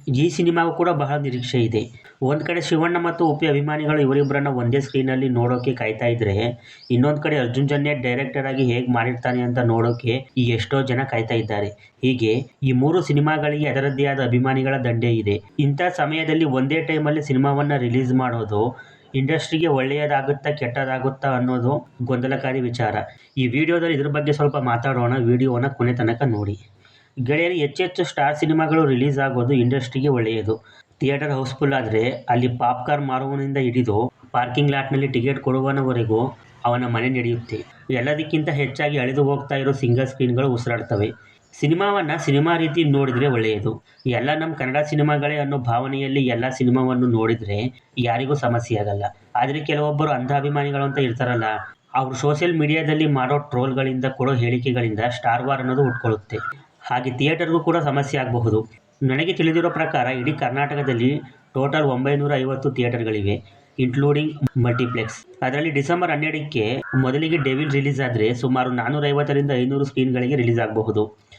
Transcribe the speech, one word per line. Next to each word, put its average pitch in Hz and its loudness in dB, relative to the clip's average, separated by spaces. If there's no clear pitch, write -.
ಈ 151 4
ಸಿನಿಮಾಗೂ 170 2
ಕೂಡ 175 0
ಬಹಳ 143 0
ನಿರೀಕ್ಷೆ 127 -2
ಇದೆ. 113 -2
ಒಂದ್ 143 0
ಕಡೆ 170 -2
ಶಿವಣ್ಣ 170 2
ಮತ್ತು 170 0
ಉಪ್ಪಿ 151 0
ಅಭಿಮಾನಿಗಳು 151 0
ಇವರಿಬ್ಬರನ್ನ 139 2
ಒಂದೇ 123 0
ಸ್ಕ್ರೀನಲ್ಲಿ 131 0
ನೋಡೋಕೆ 123 2
ಕಾಯ್ತಾ 110 -4
ಇದ್ರೆ, 113 0
ಇನ್ನೊಂದ್ 143 2
ಕಡೆ 151 0
ಅರ್ಜುನ್ 131 0
ಜನ್ಯ 143 0
ಡೈರೆಕ್ಟರ್ 131 -2
ಆಗಿ 131 2
ಹೇಗ್ 123 0
ಮಾಡಿರ್ತಾನೆ 123 0
ಅಂತ 120 0
ನೋಡೋಕೆ 117 0
ಈ 127 4
ಎಷ್ಟೋ 117 0
ಜನ 127 -2
ಕಾಯ್ತಾ 117 -4
ಇದ್ದಾರೆ. 104 -2
ಹೀಗೆ 123 2
ಈ 131 2
ಮೂರು 151 4
ಸಿನಿಮಾಗಳಿಗೆ 147 2
ಅದರದ್ದೇ 135 0
ಆದ 135 0
ಅಭಿಮಾನಿಗಳ 131 2
ದಂಡೇ 120 0
ಇದೆ. 104 0
ಇಂಥ 143 2
ಸಮಯದಲ್ಲಿ 156 0
ಒಂದೇ 139 0
ಟೈಮಲ್ಲಿ 151 0
ಸಿನಿಮಾವನ್ನ 143 2
ರಿಲೀಸ್ 127 0
ಮಾಡೋದು 117 0
ಇಂಡಸ್ಟ್ರಿಗೆ 156 0
ಒಳ್ಳೆಯದಾಗುತ್ತಾ 143 0
ಕೆಟ್ಟದಾಗುತ್ತಾ 131 -2
ಅನ್ನೋದು 127 0
ಗೊಂದಲಕಾರಿ 131 -2
ವಿಚಾರ. 120 -2
ಈ 127 2
ವಿಡಿಯೋದಲ್ಲಿ 160 0
ಇದ್ರ 139 0
ಬಗ್ಗೆ 147 0
ಸ್ವಲ್ಪ 147 0
ಮಾತಾಡೋಣ. 123 0
ವಿಡಿಯೋನ 123 2
ಕೊನೆ 123 0
ತನಕ 117 0
ನೋಡಿ. 104 0
ಗೆಳೆಯರು, 165 0
ಹೆಚ್ಚೆಚ್ಚು 175 -2
ಸ್ಟಾರ್ 147 0
ಸಿನಿಮಾಗಳು 160 2
ರಿಲೀಸ್ 135 2
ಆಗೋದು 127 0
ಇಂಡಸ್ಟ್ರಿಗೆ 131 2
ಒಳ್ಳೆಯದು. 110 0
ಥಿಯೇಟರ್ 143 0
ಹೌಸ್‌ಫುಲ್ 135 -2
ಆದ್ರೆ 113 0
ಅಲ್ಲಿ 127 0
ಪಾಪ್ಕಾರ್ನ್ 131 -2
ಮಾರುವವನಿಂದ 135 -2
ಹಿಡಿದು 123 0
ಪಾರ್ಕಿಂಗ್ 135 0
ಲಾಟ್‌ನಲ್ಲಿ 139 0
ಟಿಕೆಟ್ 135 -2
ಕೊಡುವವನವರೆಗೂ 131 0
ಅವನ 123 0
ಮನೆ 120 -2
ನಡೆಯುತ್ತೆ. 117 -4
ಎಲ್ಲದಕ್ಕಿಂತ 151 -2
ಹೆಚ್ಚಾಗಿ 143 -2
ಅಳಿದು 131 0
ಹೋಗ್ತಾ 139 -2
ಇರೋ 135 0
ಸಿಂಗಲ್ 127 2
ಸ್ಕ್ರೀನ್‌ಗಳು 127 0
ಉಸಿರಾಡ್ತವೆ. 117 -2
ಸಿನಿಮಾವನ್ನ 180 2
ಸಿನಿಮಾ 151 2
ರೀತಿ 160 0
ನೋಡಿದ್ರೆ 139 2
ಒಳ್ಳೆಯದು. 110 0
ಎಲ್ಲ 123 0
ನಮ್ 160 -4
ಕನ್ನಡ 131 -2
ಸಿನಿಮಾಗಳೇ 147 0
ಅನ್ನೋ 143 -2
ಭಾವನೆಯಲ್ಲಿ 135 0
ಎಲ್ಲ 123 0
ಸಿನಿಮಾವನ್ನು 127 2
ನೋಡಿದ್ರೆ 113 0
ಯಾರಿಗೂ 123 0
ಸಮಸ್ಯೆ 117 0
ಆಗಲ್ಲ. 101 -2
ಆದ್ರೆ 135 0
ಕೆಲವೊಬ್ಬರು 151 0
ಅಂಧ 127 -2
ಅಭಿಮಾನಿಗಳು 143 0
ಅಂತ 135 -2
ಇರ್ತಾರಲ್ಲ, 120 0
ಅವ್ರು 131 -2
ಸೋಷಿಯಲ್ 151 0
ಮೀಡಿಯಾದಲ್ಲಿ 156 2
ಮಾಡೋ 139 2
ಟ್ರೋಲ್‌ಗಳಿಂದ, 131 -2
ಕೊಡೋ 131 0
ಹೇಳಿಕೆಗಳಿಂದ 120 0
ಸ್ಟಾರ್ 120 -2
ವಾರ್ 135 -2
ಅನ್ನೋದು 127 0
ಹುಟ್ಕೊಳ್ಳುತ್ತೆ. 113 -2
ಹಾಗೆ 127 -4
ಥಿಯೇಟರ್‌ಗೂ 165 0
ಕೂಡ 165 0
ಸಮಸ್ಯೆ 143 0
ಆಗಬಹುದು. 113 0
ನನಗೆ 147 2
ತಿಳಿದಿರೋ 165 2
ಪ್ರಕಾರ 151 0
ಇಡೀ 131 -2
ಕರ್ನಾಟಕದಲ್ಲಿ 139 0
ಟೋಟಲ್ 143 0
ಒಂಬೈನೂರ 143 0
ಐವತ್ತು 131 -2
ಥಿಯೇಟರ್‌ಗಳಿವೆ, 113 -2
ಇನ್ಕ್ಲೂಡಿಂಗ್ 143 0
ಮಲ್ಟಿಪ್ಲೆಕ್ಸ್. 120 -2
ಅದರಲ್ಲಿ 143 -2
ಡಿಸೆಂಬರ್ 165 0
ಹನ್ನೆರಡಕ್ಕೆ 143 -2
ಮೊದಲಿಗೆ 143 0
ಡೆವಿಲ್ 139 0
ರಿಲೀಸ್ 139 0
ಆದ್ರೆ 117 0
ಸುಮಾರು 127 0
ನಾನೂರೈವತ್ತರಿಂದ 143 0
ಐನೂರು 135 0
ಸ್ಕ್ರೀನ್‌ಗಳಿಗೆ 127 0
ರಿಲೀಸ್ 117 2
ಆಗಬಹುದು. 107 0